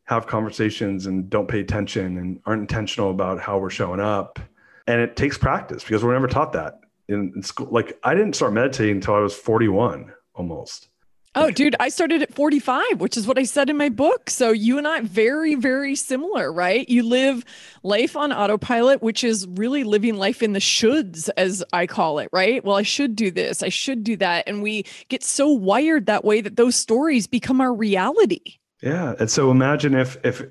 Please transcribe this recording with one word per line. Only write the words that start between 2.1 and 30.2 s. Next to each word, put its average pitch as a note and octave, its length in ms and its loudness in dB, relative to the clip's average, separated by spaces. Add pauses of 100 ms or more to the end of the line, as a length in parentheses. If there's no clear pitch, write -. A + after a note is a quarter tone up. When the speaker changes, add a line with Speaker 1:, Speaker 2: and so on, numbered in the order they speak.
Speaker 1:
and F2+ 280 -8
aren't G#2+ 160 -2
intentional G2+ 500 -4
about F#2 300 -4
how G2 180 -4
we're F#2+ 100 -4
showing F#2 300 -4
up. G2+ 400 -4 (480)
And A#2 140 2
it A#2 160 -2
takes C#3 200 0
practice C#3+ 460 -2
because A2 220 0
we're B2 80 2
never C3 140 2
taught D3+ 260 0
that D#2 260 -8 (300)
in, G2+ 260 -4
in G2 80 -8
school. - 260 -10
Like, A2 320 -2
I C3+ 140 0
didn't G3+ 220 2
start A#2+ 160 0
meditating A2+ 420 2
until G2+ 200 0
I G#2 40 4
was G2+ 160 0
forty-one A2 800 0 (200)
almost. - 540 -12 (500)
Speaker 2:
Oh, D#4 100 4
Speaker 1:
Like G#3+ 80 -2
Speaker 2:
dude, C#4+ 260 2
I B3+ 80 0
started E4 320 0
at - 120 -4
forty-five, D4 680 0
which - 160 -2
is G#3 100 -4
what B3 100 2
I C4 60 2
said C#4 260 0
in D4+ 60 0
my D4 140 0
book. C4+ 400 0
So A#3 220 2
you A3+ 260 2
and D4 100 -2
I, D#4 140 -2
very, B3 540 0
very C4+ 380 0
similar, C4+ 560 -4
right? F3+ 380 0
You A#3+ 160 4
live B3+ 400 2 (400)
life G#3 320 0
on D4 160 -2
autopilot, A#3 720 2
which A3+ 180 -2
is A3 240 0
really A3+ 380 -2
living G#3+ 320 0
life G3 260 -2
in G#3+ 120 0
the G3 60 -2
shoulds, G#3+ 760 0
as F#3 260 0 (120)
I F3 140 0
call D#3+ 320 0
it, A2 120 -6
right? G#3 320 2
Well, G3 140 2
I G#3 60 2
should A3+ 340 -2
do G#3 140 0
this, E3+ 300 -4
I F#3+ 60 -4
should A3+ 380 -4
do A3+ 100 0
that. F3 320 0
And G3+ 160 -6
we G#3+ 220 -4 (240)
get C4 140 -4
so C#4+ 260 2
wired B3+ 560 2
that G#3 180 2
way G#3+ 160 4
that G3+ 160 -6
those A#3+ 220 4
stories B3+ 500 2
become B3+ 320 0
our B3+ 140 2
reality. G3+ 880 2 (220)
Speaker 1:
Yeah. C3+ 380 -2
And A2+ 100 2
so C3+ 220 4
imagine C#3 420 4
if, C3 300 2